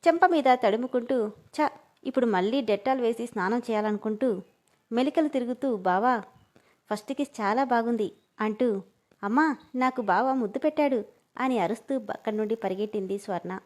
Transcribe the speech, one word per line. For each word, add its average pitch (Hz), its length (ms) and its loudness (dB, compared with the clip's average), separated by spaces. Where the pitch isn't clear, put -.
చెంప 339 220 6
మీద 311 280 6
తడుముకుంటూ, 254 640 0
ఛ, 302 180 -2
ఇప్పుడు 254 220 0
మళ్ళీ 214 360 2
డెట్టాల్ 240 400 0
వేసి 233 240 -2
స్నానం 220 340 -2
చేయాలనుకుంటూ 214 720 -2
మెలికలు 294 360 0
తిరుగుతూ, 247 480 -2
'బావా, 190 400 2
ఫస్ట్ 214 240 -6
కిస్ 254 280 -6
చాలా 214 220 2
బాగుంది' 233 480 0
అంటూ, 214 280 0
'అమ్మా, 240 220 2
నాకు 254 260 0
బావ 214 320 2
ముద్దు 240 260 -2
పెట్టాడు' 294 400 0
అని 254 220 0
అరుస్తూ 208 360 -2
అక్కడి 214 260 -6
నుండి 220 180 -2
పరిగెట్టింది 196 640 -4
స్వర్ణ. 185 340 -6